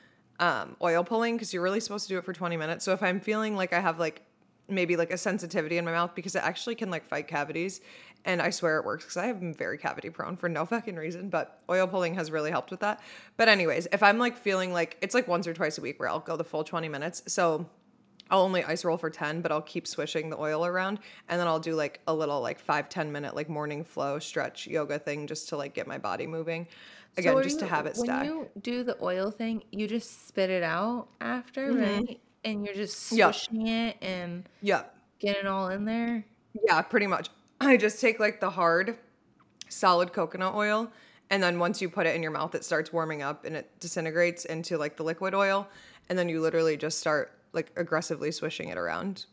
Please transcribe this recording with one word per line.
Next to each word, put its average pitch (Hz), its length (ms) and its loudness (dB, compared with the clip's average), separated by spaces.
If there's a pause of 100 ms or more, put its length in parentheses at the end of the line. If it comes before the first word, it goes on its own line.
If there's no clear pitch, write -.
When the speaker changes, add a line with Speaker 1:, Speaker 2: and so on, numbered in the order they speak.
(400)
Speaker 1:
um, 120 420 0
oil 170 220 4
pulling, 233 340 0
'cause 226 160 -4
you're 175 100 -2
really 196 160 2
supposed 208 280 -6
to 190 60 -4
do 185 40 0
it 180 80 -4
for 185 80 -6
twenty 170 240 -4
minutes. 160 260 -4
So 190 80 0
if 185 120 0
I'm 190 160 2
feeling 214 360 -2
like 185 160 -2
I - 80 2
have, 165 200 0
like, 160 240 -2 (460)
maybe, 175 280 2
like, 165 140 0
a 185 60 0
sensitivity 170 600 -2
in 170 80 0
my 170 60 -2
mouth, 170 240 0
because 180 200 -6
it 180 80 0
actually 175 320 -2
can, 220 140 -6
like, 165 160 -6
fight 147 220 -4
cavities. 165 540 -4 (440)
And 180 160 0
I - 80 2
swear 160 300 0
it - 60 -4
works 135 200 -6
'cause - 120 -8
I 185 100 -2
am 180 260 -6
very - 240 -6
cavity - 320 -6
prone 170 280 -8
for 180 120 -4
no 160 160 -2
fucking 220 300 -4
reason, 170 340 -8
but 170 400 -4
oil 185 160 4
pulling 180 300 0
has 160 160 -2
really 151 180 -2
helped 160 220 -2
with 185 80 -10
that. 208 220 -2 (360)
But 226 120 8
anyways, 170 420 6
if 202 100 4
I'm, 208 180 10
like, 240 180 2
feeling 185 360 0
like, 170 280 0
it's, 190 120 0
like, 247 140 2
once 175 200 2
or 165 60 -2
twice 156 240 -2
a 160 40 -8
week 147 180 -6
where 120 100 -2
I'll 160 100 0
go 165 180 -4
the 165 80 -4
full 156 180 -4
twenty 160 260 -4
minutes. 151 380 -4
So 165 420 2 (640)
I'll 190 100 8
only 185 220 4
ice 165 220 -2
roll 165 120 2
for 160 120 -4
ten, 156 320 -4
but 165 100 -2
I'll 151 100 0
keep 160 240 -8
swishing 156 440 -4
the 151 100 -8
oil 156 260 0
around. 185 340 -2 (300)
And 175 100 0
then 175 80 2
I'll 160 120 2
do, 165 160 -2
like, 147 320 -2
a 165 60 2
little, 147 280 0
like, - 180 -4
five, 143 300 0
ten 151 220 -4
minute, 147 240 -6
like, 151 140 -4
morning 151 340 -4
flow 139 360 -4
stretch - 460 -4
yoga 147 320 -2
thing 147 300 -4
just 151 220 -8
to, 156 80 -4
like, 143 160 -6
get - 140 -6
my 139 100 -8
body - 280 -4
moving. 165 420 -6 (500)
Again, 185 160 4
Speaker 2:
So 262 60 6
are 269 40 4
Speaker 1:
just 285 160 0
to 247 60 -2
Speaker 2:
you, 175 40 -4
Speaker 1:
habit 151 280 0
Speaker 2:
when 240 100 0
Speaker 1:
stack. 262 180 0
Speaker 2:
you 311 240 -6 (100)
do 240 240 -4
the 240 200 -2
oil 185 260 0
thing, 226 420 -4
you 208 160 -2
just - 400 -4
spit 190 220 0
it 185 140 2
out 196 460 0 (120)
after, 247 520 -4
Speaker 1:
Mm-hmm. 208 320 4
Speaker 2:
right? - 140 -12 (260)
And 208 200 -2
you're 202 100 -6
just - 360 -4
Speaker 1:
Yep. 208 240 8
Speaker 2:
swishing 220 320 -4
it 226 340 0
and 180 480 -6 (140)
Speaker 1:
Yep. 190 320 2 (240)
Speaker 2:
getting 202 220 0
it 196 60 -2
all 190 220 0
in 196 160 -2
there? 233 400 -2 (420)
Speaker 1:
Yeah, 170 140 6
pretty 208 260 2
much. 175 220 -2 (320)
I 269 160 10
just 214 240 2
take, 226 180 4
like, 214 220 2
the 190 80 0
hard, 180 480 4 (720)
solid 180 420 4
coconut 185 440 -2
oil, 214 360 0 (380)
and 196 120 4
then 175 180 4
once 175 220 2
you 185 80 -2
put 175 180 0
it 160 80 4
in 165 80 -2
your 156 80 -4
mouth, 151 240 -2
it - 100 -4
starts 160 260 0
warming 160 300 -2
up 147 240 -6
and 160 100 -4
it - 240 -12
disintegrates 170 640 0
into, 160 320 -4
like, 147 200 -4
the 160 60 -6
liquid 165 300 -2
oil, 196 340 2 (420)
and 185 100 0
then 175 100 2
you 160 120 0
literally 160 360 4
just 160 220 -2
start, 151 320 0 (220)
like, 160 240 -4
aggressively 160 540 -2
swishing - 380 -4
it 87 80 -6
around. 87 560 -4